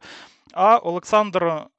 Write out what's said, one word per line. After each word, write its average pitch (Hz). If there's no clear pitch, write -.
а 214
Олександр 175